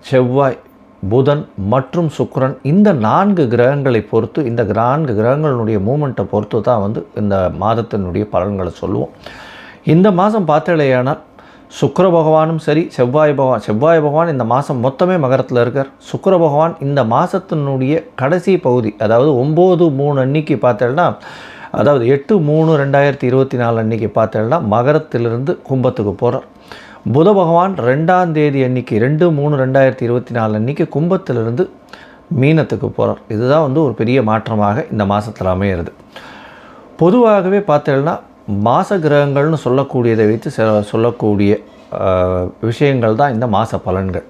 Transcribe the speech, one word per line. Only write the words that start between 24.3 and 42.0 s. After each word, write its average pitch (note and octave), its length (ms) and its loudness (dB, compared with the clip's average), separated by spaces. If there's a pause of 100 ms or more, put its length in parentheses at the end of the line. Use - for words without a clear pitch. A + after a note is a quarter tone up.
மகரத்திலிருந்து B2 920 -2
கும்பத்துக்கு B2 580 -2
போறார். B2 220 -2 (680)
புத D3 120 4
பகவான் F#3 500 2
ரெண்டாம் D#3+ 580 0
தேதி D3 300 0
அன்னைக்கு, B2+ 360 -2
ரெண்டு D3+ 320 2
மூணு C#3+ 360 0
ரெண்டாயிரத்தி C3 360 2
இருபத்தி A#2+ 320 -2
நாலு A2 200 0
அன்னைக்கு C#3 340 -2
கும்பத்திலிருந்து C#3+ 800 -2 (720)
மீனத்துக்கு B2+ 580 0
போறார். G#2+ 180 0 (120)
இதுதான் B2 340 0
வந்து D3+ 220 0
ஒரு C3 80 0
பெரிய A#2+ 300 0
மாற்றமாக A2 680 -2
இந்த G#2+ 140 -2
மாசத்துல G#2 400 -4
அமையிறது. F#2 420 -2 (1120)
பொதுவாகவே G3+ 640 4
பார்த்தேன்னா D3 600 0 (440)
மாச E3+ 340 0
கிரகங்கள்னு C#3+ 640 0
சொல்லக்கூடியதை B2 640 0
வைத்து A2+ 300 0
செ-, A2 240 2
சொல்லக்கூடிய, G#2 800 0 (400)